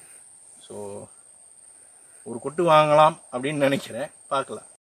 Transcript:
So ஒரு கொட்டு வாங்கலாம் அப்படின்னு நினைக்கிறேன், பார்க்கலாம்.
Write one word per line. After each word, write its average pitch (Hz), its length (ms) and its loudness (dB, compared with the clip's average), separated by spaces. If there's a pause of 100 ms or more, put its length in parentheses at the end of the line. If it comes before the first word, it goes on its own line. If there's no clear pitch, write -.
(680)
So 104 80 -18 (1600)
ஒரு 120 120 -12
கொட்டு 165 200 -4 (100)
வாங்கலாம் 151 420 6 (180)
அப்படின்னு 139 340 -2
நினைக்கிறேன், 131 420 -4 (240)
பார்க்கலாம். - 340 -8 (140)